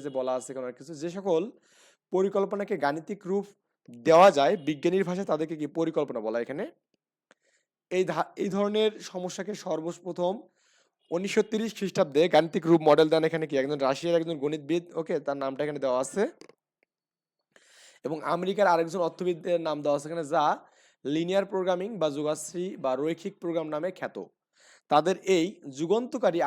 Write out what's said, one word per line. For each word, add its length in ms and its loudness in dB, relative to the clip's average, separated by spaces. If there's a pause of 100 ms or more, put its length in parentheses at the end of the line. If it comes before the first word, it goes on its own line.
যে 40 -8
বলা 280 -2
আছে 140 -10
এখানে 160 -10
অনেক 140 -12
কিছু, 120 -16 (100)
যে 140 -6
সকল 240 0 (720)
পরিকল্পনাকে 640 0 (100)
গাণিতিক 340 -2 (100)
রূপ 160 -2 (640)
দেওয়া 300 10
যায় 160 4 (140)
বিজ্ঞানীর 420 0
ভাষায় 220 -4
তাদেরকে 300 -2
কি 60 -4 (120)
পরিকল্পনা 460 -2
বলা 120 -2
হয়। 100 -2
এখানে 180 -8 (1300)
এই 140 2
ধা-, 200 -2 (120)
এই 120 -2
ধরনের 360 0 (200)
সমস্যাকে 420 -8 (120)
সর্বপ্রথম 680 -4 (840)
উনিশশো 260 0 (100)
তিরিশ 260 -2
খ্রিস্টাব্দে 440 2 (140)
গাণিতিক 340 2
রূপ 200 6
মডেল 240 8
দেন 160 4
এখানে 200 -2
কি 80 -2
একজন 200 0 (100)
রাশিয়ার 320 2
একজন 240 -4
গণিতবিদ। 400 -2 (160)
ওকে, 160 -4 (100)
তার 180 -2
নামটা 200 -4
এখানে 220 -4
দেওয়া 200 2
আছে। 180 -2 (1800)
এবং 100 -6 (180)
আমেরিকার 380 2
আরেকজন 340 0
অর্থবিদদের 600 -2
নাম 160 -2
দেওয়া 140 2
আছে 120 -10
এখানে, 240 -6
যা 120 4 (600)
লিনিয়ার 480 0
প্রোগ্রামিং 360 0 (120)
বা 60 2 (100)
যোগাশ্রী 480 -4 (180)
বা 120 0
রৈখিক 380 -4 (100)
প্রোগ্রাম 320 -4
নামে 140 -4 (100)
খ্যাত। 180 -8 (720)
তাদের 240 4 (220)
এই 80 2 (320)
যুগান্তকারী 680 0